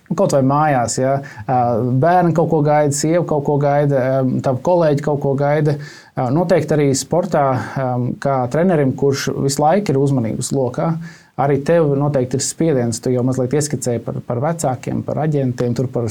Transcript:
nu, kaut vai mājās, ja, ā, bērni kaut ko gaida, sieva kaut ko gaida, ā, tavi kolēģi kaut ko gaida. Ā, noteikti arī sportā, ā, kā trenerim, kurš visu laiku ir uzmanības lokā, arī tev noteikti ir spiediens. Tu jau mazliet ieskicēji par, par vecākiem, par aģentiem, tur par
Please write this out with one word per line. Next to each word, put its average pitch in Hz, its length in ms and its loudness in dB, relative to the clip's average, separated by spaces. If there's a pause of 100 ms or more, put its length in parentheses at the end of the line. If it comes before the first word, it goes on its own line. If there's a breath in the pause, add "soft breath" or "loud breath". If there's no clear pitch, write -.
(100)
nu, 170 60 -2
kaut 196 160 2
vai 139 100 4
mājās, 135 560 2
ja, 135 240 0 (240 loud breath)
ā, 123 520 0
bērni 170 360 4
kaut 165 160 2
ko 156 120 2
gaida, 151 300 2
sieva 160 320 0
kaut 147 200 -2
ko 147 140 0
gaida, 143 380 2
ā, 131 460 0
tavi 131 160 0
kolēģi 165 440 2
kaut 147 180 -2
ko 139 140 0
gaida. 147 440 0 (340 loud breath)
Ā, 131 160 -2
noteikti 160 480 0
arī 143 160 2
sportā, 160 500 0 (140)
ā, 123 640 -4
kā 135 160 -2 (160)
trenerim, 151 400 2
kurš 139 400 0
visu 139 320 -2
laiku 170 300 2
ir - 20 2
uzmanības 131 560 0
lokā, 139 380 -2 (500 loud breath)
arī 143 240 2
tev 165 320 4
noteikti 143 400 0
ir 127 80 -2
spiediens. 127 560 0
Tu 127 140 0
jau 123 100 0
mazliet 127 320 0
ieskicēji 131 480 -2
par, 131 160 -6
par 123 240 -4
vecākiem, 139 580 -4
par 123 220 -4
aģentiem, 127 500 -2
tur 123 140 -2
par 120 220 -2